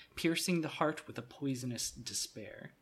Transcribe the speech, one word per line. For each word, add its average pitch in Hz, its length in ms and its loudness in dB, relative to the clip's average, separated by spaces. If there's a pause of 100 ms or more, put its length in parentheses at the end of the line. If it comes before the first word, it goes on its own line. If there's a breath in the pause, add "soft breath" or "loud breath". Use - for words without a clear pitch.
(160 loud breath)
piercing 165 440 4
the 156 80 2
heart 156 380 2
with 123 120 -10
a 117 40 -4
poisonous 127 680 -2
despair. - 880 -6